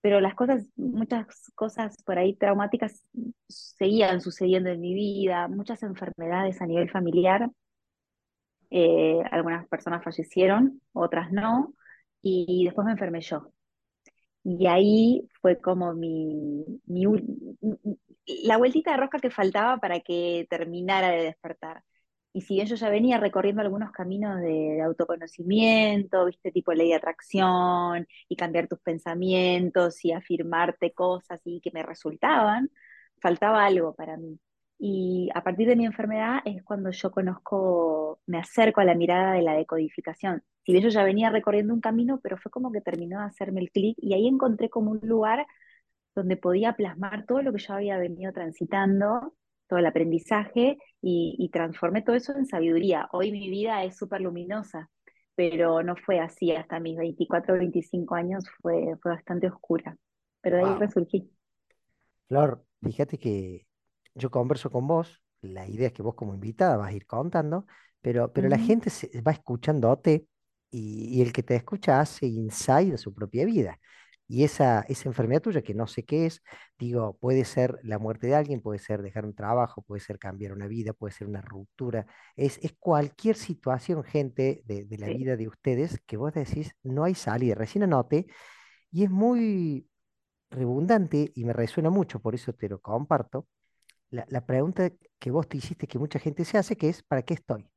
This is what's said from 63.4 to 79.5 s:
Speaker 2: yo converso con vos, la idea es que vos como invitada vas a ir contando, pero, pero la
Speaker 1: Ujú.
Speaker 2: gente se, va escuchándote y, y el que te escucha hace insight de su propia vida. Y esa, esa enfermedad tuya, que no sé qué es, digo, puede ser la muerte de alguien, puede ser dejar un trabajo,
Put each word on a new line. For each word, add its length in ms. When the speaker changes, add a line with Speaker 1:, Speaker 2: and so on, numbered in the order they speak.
Speaker 2:
yo 160
converso 400
con 160
vos, 360
la 260
idea 200
es 40
que 100
vos 120
como 200
invitada 420
vas 140
a 40
ir 120
contando, 600
pero, 320
pero 160
la 100
Speaker 1:
Ujú. 0
Speaker 2:
gente 320
se, 320
va 100
escuchándote 960
y, 480
y 40
el 100
que 100
te 140
escucha 440
hace 260
insight 640
de 60
su 160
propia 300
vida. 340
Y 160
esa, 440
esa 220
enfermedad 320
tuya, 200
que 120
no 120
sé 200
qué 200
es, 160
digo, 400
puede 260
ser 380
la 160
muerte 300
de 60
alguien, 280
puede 160
ser 240
dejar 240
un 80
trabajo, 480